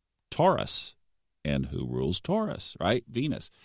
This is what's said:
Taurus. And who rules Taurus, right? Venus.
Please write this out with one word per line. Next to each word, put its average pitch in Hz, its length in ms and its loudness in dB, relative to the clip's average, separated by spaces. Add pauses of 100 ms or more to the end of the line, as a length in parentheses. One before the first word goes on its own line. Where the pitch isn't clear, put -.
(320)
Taurus. - 640 2 (520)
And 69 200 2
who 69 200 -4
rules 65 320 0
Taurus, - 580 -2
right? 104 300 2
Venus. 123 420 -4 (160)